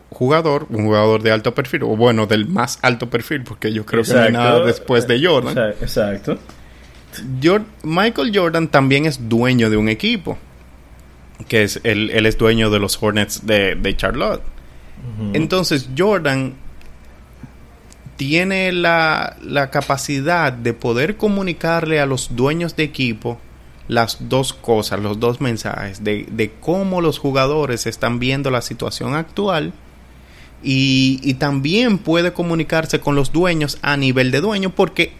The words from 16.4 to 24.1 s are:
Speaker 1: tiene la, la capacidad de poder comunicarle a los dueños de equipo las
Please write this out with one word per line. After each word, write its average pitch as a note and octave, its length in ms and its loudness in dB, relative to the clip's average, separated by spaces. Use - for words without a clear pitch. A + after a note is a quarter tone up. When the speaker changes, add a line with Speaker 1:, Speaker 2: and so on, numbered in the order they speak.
Speaker 1:
tiene F#3 540 0
la, E3+ 720 2
la C#3 260 0
capacidad C#3+ 840 0
de A#2+ 200 -2
poder B2+ 440 -2
comunicarle E3 840 0
a C#3+ 60 2
los B2+ 300 -4
dueños D#3 400 0
de D#3+ 80 0
equipo A#2+ 560 -4
las A#2 420 0